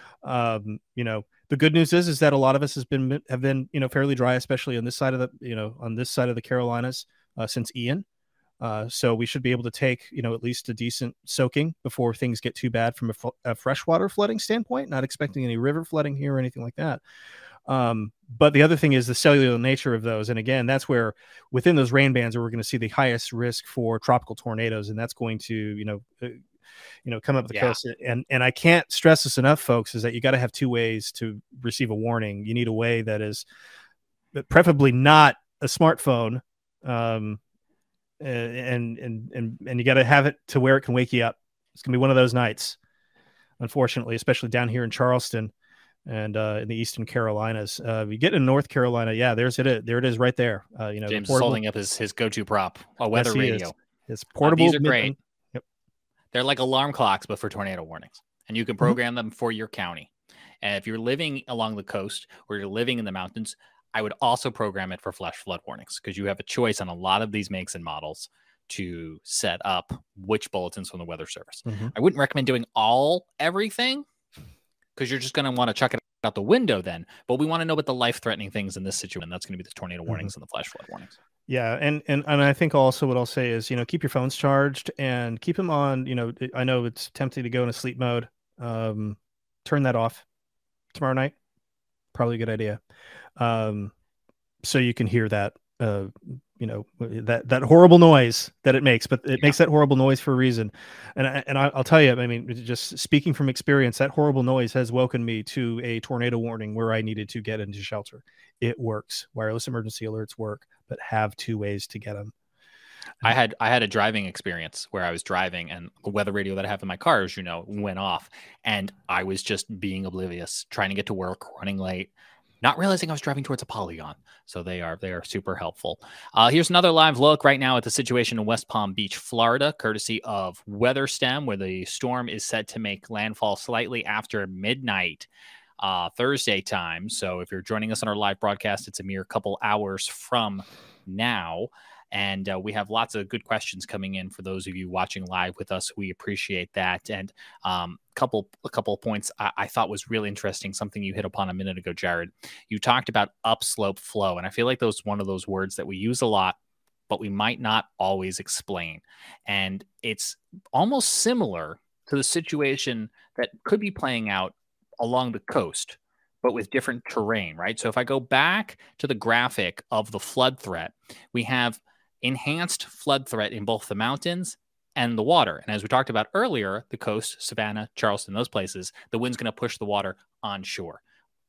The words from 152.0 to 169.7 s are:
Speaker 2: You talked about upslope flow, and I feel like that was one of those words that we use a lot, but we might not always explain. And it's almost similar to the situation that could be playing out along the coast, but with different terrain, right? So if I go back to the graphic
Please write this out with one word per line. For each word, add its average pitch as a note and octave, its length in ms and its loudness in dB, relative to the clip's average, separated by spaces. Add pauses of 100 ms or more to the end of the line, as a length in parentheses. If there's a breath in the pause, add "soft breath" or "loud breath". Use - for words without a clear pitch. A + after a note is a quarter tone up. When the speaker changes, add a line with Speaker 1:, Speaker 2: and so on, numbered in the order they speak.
Speaker 2:
You G#2+ 100 -4
talked B2 300 2
about G#2 220 0 (120)
upslope G#2+ 560 -2
flow, F#2+ 400 -4
and F2 80 -6
I - 40 -8
feel A#2 160 -2
like B2+ 120 -2
that A#2+ 80 0
was - 180 -4
one G#2 160 -4
of G2 60 -6
those F#2+ 220 -6
words F#2+ 280 -6
that C#2+ 100 -8
we F#2+ 100 -10
use A2+ 240 -4
a B2+ 60 2
lot, F#2+ 300 2 (520)
but - 120 -2
we G#2+ 100 -6
might G#2 300 -2
not A2 260 2 (120)
always F#2+ 400 -2
explain. E2+ 640 -8 (460 loud breath)
And G2 380 -2 (180)
it's - 340 -6 (360)
almost A3 360 2
similar G2+ 720 -2 (280)
to C#3+ 80 0
the C#3 60 2
situation D3 840 -2 (280 soft breath)
that B2 120 -2 (160)
could G#3 160 2
be G#3 100 -4
playing A#2+ 380 -4
out F#2+ 260 -2 (460)
along B2 320 0
the G#2+ 80 -8
coast, - 560 -4 (460)
but B2 100 2
with G#2+ 180 -6
different B2 380 -4
terrain, G#2 480 -2
right? G2 240 -6
So A#2+ 80 -2
if A2 80 -2
I B2 80 2
go C3+ 160 -2
back D#3+ 560 0 (220 soft breath)
to - 80 -4
the C3+ 80 0
graphic A2+ 760 0